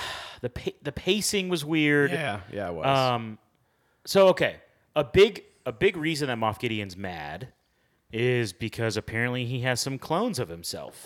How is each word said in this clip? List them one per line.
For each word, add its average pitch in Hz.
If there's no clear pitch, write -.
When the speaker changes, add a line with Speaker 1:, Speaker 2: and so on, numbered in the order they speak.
Speaker 1:
the 127
pa-, -
the 139
pacing 190
was 170
weird. 147
Speaker 2:
Yeah, 139
yeah, 98
it 87
was. 85
Speaker 1:
Um, 123
so, 196
okay, 175
a 151
big, 190
a 127
big 160
reason 151
that 123
Moff 110
Gideon's 104
mad 82
is 120
because 110
apparently 123
he 123
has 127
some 135
clones 190
of 104
himself. 85